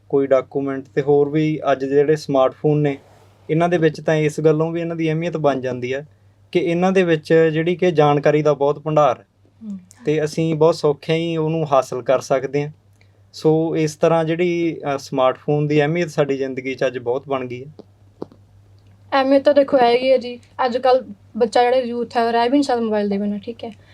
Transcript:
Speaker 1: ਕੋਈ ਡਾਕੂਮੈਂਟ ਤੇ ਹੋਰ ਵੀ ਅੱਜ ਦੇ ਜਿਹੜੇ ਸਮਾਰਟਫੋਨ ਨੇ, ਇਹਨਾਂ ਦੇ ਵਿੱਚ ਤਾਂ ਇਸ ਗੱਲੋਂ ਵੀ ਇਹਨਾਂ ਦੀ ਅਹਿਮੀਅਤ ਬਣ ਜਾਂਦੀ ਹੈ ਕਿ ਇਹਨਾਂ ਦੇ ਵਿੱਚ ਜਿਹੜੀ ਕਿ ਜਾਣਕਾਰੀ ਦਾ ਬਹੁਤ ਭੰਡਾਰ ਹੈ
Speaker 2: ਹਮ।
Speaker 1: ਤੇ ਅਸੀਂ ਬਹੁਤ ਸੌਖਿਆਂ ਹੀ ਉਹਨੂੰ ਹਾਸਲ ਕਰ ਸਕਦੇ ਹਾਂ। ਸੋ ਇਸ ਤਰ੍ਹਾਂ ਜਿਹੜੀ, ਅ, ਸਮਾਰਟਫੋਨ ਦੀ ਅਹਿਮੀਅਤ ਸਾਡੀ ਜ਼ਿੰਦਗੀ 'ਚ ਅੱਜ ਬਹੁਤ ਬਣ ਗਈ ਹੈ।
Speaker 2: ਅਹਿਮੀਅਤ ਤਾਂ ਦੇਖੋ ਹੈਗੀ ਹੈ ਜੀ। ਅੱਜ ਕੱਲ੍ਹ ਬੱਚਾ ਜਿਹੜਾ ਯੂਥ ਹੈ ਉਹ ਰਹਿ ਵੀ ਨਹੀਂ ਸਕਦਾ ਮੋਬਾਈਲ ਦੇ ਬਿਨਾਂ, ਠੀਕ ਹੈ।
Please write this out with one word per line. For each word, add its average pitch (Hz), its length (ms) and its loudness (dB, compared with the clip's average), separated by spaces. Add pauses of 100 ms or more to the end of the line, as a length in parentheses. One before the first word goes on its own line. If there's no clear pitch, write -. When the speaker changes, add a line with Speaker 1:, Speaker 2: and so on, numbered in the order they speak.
Speaker 1:
ਕੋਈ 139 180 0
ਡਾਕੂਮੈਂਟ 135 680 -2
ਤੇ 147 80 0
ਹੋਰ 143 260 4
ਵੀ 156 320 -2 (120)
ਅੱਜ 135 80 -2
ਦੇ 135 100 -4
ਜਿਹੜੇ 143 260 2
ਸਮਾਰਟਫੋਨ 143 640 0
ਨੇ, 143 200 0 (520)
ਇਹਨਾਂ 165 180 2
ਦੇ 175 100 0
ਵਿੱਚ 156 220 0
ਤਾਂ 156 140 0
ਇਸ 156 260 -2
ਗੱਲੋਂ 156 320 2
ਵੀ 170 80 -6
ਇਹਨਾਂ 170 160 -6
ਦੀ 160 120 -2
ਅਹਿਮੀਅਤ 165 280 -4
ਬਣ 139 240 0
ਜਾਂਦੀ 127 340 -6
ਹੈ 147 120 -8 (460)
ਕਿ 180 60 2
ਇਹਨਾਂ 175 340 0
ਦੇ 190 100 2
ਵਿੱਚ 160 500 2
ਜਿਹੜੀ 165 240 0
ਕਿ 180 140 0
ਜਾਣਕਾਰੀ 147 520 2
ਦਾ 147 100 2
ਬਹੁਤ 143 260 0
ਭੰਡਾਰ 151 400 2
ਹੈ - 80 -20 (380)
Speaker 2:
ਹਮ। 202 140 -10 (260)
Speaker 1:
ਤੇ 151 200 -2
ਅਸੀਂ 160 300 -2
ਬਹੁਤ 160 200 2
ਸੌਖਿਆਂ 156 440 -2
ਹੀ 165 180 -4
ਉਹਨੂੰ 156 360 -2
ਹਾਸਲ 127 300 0
ਕਰ 127 180 0
ਸਕਦੇ 135 420 -2
ਹਾਂ। 147 100 -8 (600)
ਸੋ 160 440 0
ਇਸ 156 200 -2
ਤਰ੍ਹਾਂ 165 280 2
ਜਿਹੜੀ, 170 560 -2 (140)
ਅ, 135 40 -6
ਸਮਾਰਟਫੋਨ 135 680 0
ਦੀ 147 140 2
ਅਹਿਮੀਅਤ 160 280 0
ਸਾਡੀ 143 280 -2
ਜ਼ਿੰਦਗੀ 131 380 -6
'ਚ 135 120 -2
ਅੱਜ 127 120 -4
ਬਹੁਤ 123 300 -4
ਬਣ 131 180 -4
ਗਈ 123 180 -12
ਹੈ। 151 60 -20 (1400)
Speaker 2:
ਅਹਿਮੀਅਤ 269 300 2
ਤਾਂ 285 120 4
ਦੇਖੋ 277 220 2
ਹੈਗੀ 254 340 2
ਹੈ 262 60 4
ਜੀ। 240 240 -6 (260)
ਅੱਜ 240 120 -2
ਕੱਲ੍ਹ 254 260 2 (320)
ਬੱਚਾ 233 260 2
ਜਿਹੜਾ 247 140 2
ਯੂਥ 240 400 -4
ਹੈ 226 100 0
ਉਹ 233 60 -2
ਰਹਿ 233 120 2
ਵੀ 247 60 0
ਨਹੀਂ 285 120 2
ਸਕਦਾ 247 180 -2
ਮੋਬਾਈਲ 214 280 -2
ਦੇ 202 100 -2
ਬਿਨਾਂ, 208 200 -4
ਠੀਕ 233 260 -14
ਹੈ। 233 60 -12 (240)